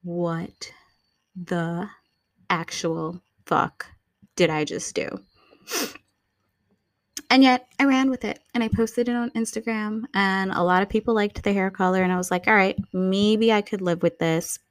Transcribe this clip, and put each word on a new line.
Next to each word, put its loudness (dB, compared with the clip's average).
"What -6
the -6
actual -4
fuck 0
did 4
I 0
just -6
do?" -4
And 8
yet 4
I 2
ran 4
with -6
it -6
and -2
I -2
posted -2
it 0
on -4
Instagram -6
and 0
a 0
lot 4
of 0
people -2
liked -2
the 0
hair 0
color. 2
And 2
I 0
was -4
like, -2
"All 6
right, 2
maybe 2
I 4
could -6
live -2
with 0
this." -2